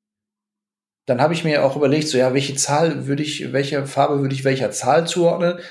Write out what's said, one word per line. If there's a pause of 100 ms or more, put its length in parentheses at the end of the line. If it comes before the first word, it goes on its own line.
(1080)
Dann
habe
ich
mir
auch
überlegt,
so,
ja,
welche
Zahl
würde
ich,
welche
Farbe
würde
ich
welcher
Zahl
zuordnen? (120)